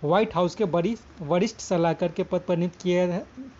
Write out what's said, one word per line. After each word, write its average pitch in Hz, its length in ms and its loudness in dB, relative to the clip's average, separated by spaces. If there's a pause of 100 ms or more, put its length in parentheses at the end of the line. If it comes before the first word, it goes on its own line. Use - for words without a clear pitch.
व्हाइट 202 300 2
हाउस 175 200 2
के 220 100 -2
बड़ी, 175 320 0 (240)
वरिष्ठ 180 360 0
सलाहकार 170 560 0
के 190 100 -4
पद 175 180 -2
पर 180 160 -2
नियुक्त 175 260 -2
किया 180 200 2
है, 180 240 -2 (320)